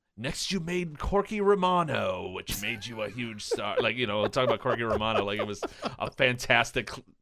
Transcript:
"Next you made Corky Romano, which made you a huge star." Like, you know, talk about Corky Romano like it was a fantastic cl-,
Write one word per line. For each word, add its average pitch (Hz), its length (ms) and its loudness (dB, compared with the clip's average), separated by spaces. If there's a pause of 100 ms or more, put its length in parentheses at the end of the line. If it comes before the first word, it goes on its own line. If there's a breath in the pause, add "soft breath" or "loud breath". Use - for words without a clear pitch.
(160)
"Next 123 340 -6
you 196 80 0
made 170 400 -4
Corky 202 440 0
Romano, 151 880 2
which 95 320 -6
made 107 240 -4
you 113 160 -6
a 104 80 -2
huge 113 340 -8
star." 104 340 -2
Like, 113 180 2
you 123 100 0
know, 104 220 2
talk 127 180 2
about 113 140 2
Corky 117 240 0
Romano 110 400 2
like 104 140 -2
it 104 80 -2
was 104 160 -6 (360 loud breath)
a 139 120 -4
fantastic 123 800 2
cl-, - 140 -12 (180)